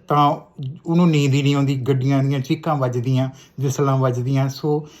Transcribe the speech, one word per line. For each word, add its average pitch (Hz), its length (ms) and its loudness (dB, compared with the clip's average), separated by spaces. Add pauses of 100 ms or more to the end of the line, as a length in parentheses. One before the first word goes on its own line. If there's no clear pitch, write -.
ਤਾਂ 147 280 4 (500)
ਉਹਨੂੰ 170 240 4
ਨੀਂਦ 143 240 2
ਹੀ 143 80 2
ਨਹੀਂ 139 120 2
ਆਉਂਦੀ, 139 220 0
ਗੱਡੀਆਂ 135 480 0
ਦੀਆਂ 139 160 -2
ਚੀਕਾਂ 156 360 -4
ਵੱਜਦੀਆਂ, 127 540 -2 (300)
ਵਿਸਲਾਂ 139 380 0
ਵੱਜਦੀਆਂ। 131 500 0
ਸੋ 151 400 -4 (120)